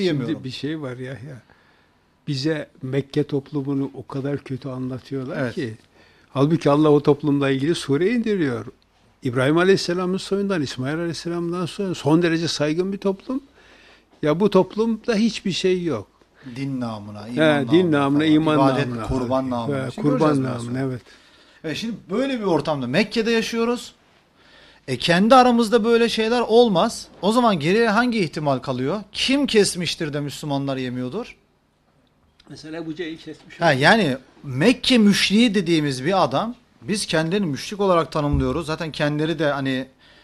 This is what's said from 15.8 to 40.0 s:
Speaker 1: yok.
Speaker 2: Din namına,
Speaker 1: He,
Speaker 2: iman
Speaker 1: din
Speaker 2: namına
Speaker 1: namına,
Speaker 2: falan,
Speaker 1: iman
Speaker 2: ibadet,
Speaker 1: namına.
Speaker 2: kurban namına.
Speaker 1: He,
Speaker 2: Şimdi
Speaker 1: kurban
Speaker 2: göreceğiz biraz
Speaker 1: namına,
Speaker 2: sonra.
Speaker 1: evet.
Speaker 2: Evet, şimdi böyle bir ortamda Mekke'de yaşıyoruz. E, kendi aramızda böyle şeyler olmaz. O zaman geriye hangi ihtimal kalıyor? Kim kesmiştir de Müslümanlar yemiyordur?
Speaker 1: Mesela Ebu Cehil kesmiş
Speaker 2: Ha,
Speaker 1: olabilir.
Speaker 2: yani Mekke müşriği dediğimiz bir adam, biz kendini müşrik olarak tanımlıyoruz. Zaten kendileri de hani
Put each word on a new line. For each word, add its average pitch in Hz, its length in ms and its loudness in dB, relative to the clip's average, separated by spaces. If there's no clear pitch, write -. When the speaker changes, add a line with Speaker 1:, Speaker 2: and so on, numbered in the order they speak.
Speaker 1:
yok. 123 240 -4
Speaker 2:
Din 135 240 -6
namına, 107 480 -10
Speaker 1:
He, 123 40 -12
Speaker 2:
iman 147 380 2
Speaker 1:
din 170 220 4
Speaker 2:
namına 143 80 2
Speaker 1:
namına, 139 240 2
Speaker 2:
falan, 156 80 4
Speaker 1:
iman 156 220 4
Speaker 2:
ibadet, 139 140 -2
Speaker 1:
namına. 113 180 -6
Speaker 2:
kurban 131 440 -2
namına. 131 360 -4
Speaker 1:
He, 127 40 -8
Speaker 2:
Şimdi 214 180 -2
Speaker 1:
kurban 135 100 2
Speaker 2:
göreceğiz 151 300 2
biraz 120 180 -6
Speaker 1:
namına, 123 160 -6
Speaker 2:
sonra. 131 100 -4
Speaker 1:
evet. 120 100 -10
Speaker 2:
Evet, 156 120 -6
şimdi 208 180 -6
böyle 254 300 -2
bir 208 40 -4
ortamda 147 420 0
Mekke'de 220 440 0
yaşıyoruz. 226 640 -2
E, 127 100 -4
kendi 190 360 4
aramızda 233 500 6
böyle 233 240 4
şeyler 226 320 0
olmaz. 220 680 2
O 196 100 2
zaman 220 280 2
geriye 214 280 2
hangi 226 300 2
ihtimal 151 400 -2
kalıyor? 135 420 -4
Kim 269 340 0
kesmiştir 170 640 0
de 147 80 -4
Müslümanlar 139 560 -4
yemiyordur? 127 600 -8
Speaker 1:
Mesela 156 260 -14
Ebu 165 180 -8
Cehil 165 240 -10
kesmiş - 420 -16
Speaker 2:
Ha, 170 40 2
Speaker 1:
olabilir. 139 180 4
Speaker 2:
yani 170 340 6
Mekke 160 560 2
müşriği 202 560 4
dediğimiz 151 500 0
bir 180 200 2
adam, 165 300 -2
biz 196 240 -4
kendini 165 400 -2
müşrik 156 340 -6
olarak 175 320 2
tanımlıyoruz. 143 540 0
Zaten 156 260 -6
kendileri 151 460 -2
de 151 120 0
hani 135 360 -4